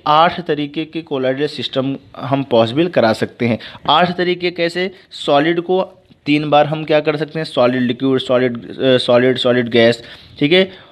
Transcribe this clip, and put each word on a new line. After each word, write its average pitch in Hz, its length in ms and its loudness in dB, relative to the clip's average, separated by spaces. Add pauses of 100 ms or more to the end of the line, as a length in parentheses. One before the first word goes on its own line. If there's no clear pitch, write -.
आठ 160 340 2
तरीके 147 440 -6
के 156 180 -10
कोलाइडल 135 440 -4
सिस्टम 135 500 -6 (200)
हम 135 260 -2
पॉसिबल 123 460 2
करा 113 240 2
सकते 117 340 -4
हैं। 110 120 -2 (300)
आठ 170 280 2
तरीके 175 340 -2
कैसे, 175 400 -4 (200)
सॉलिड 160 500 0
को 180 320 -2 (340)
तीन 151 240 0
बार 147 160 4
हम 156 180 -6
क्या 151 160 2
कर 151 160 -2
सकते 156 220 -6
हैं, 160 60 -6
सॉलिड, 127 380 0
लिक्विड, 127 360 0
सॉलिड, 120 600 -2
अ, 127 200 4
सॉलिड, 123 380 2
सॉलिड 123 320 0
गैस। 117 340 2 (360)
ठीक 147 140 0
है, 190 180 2 (220)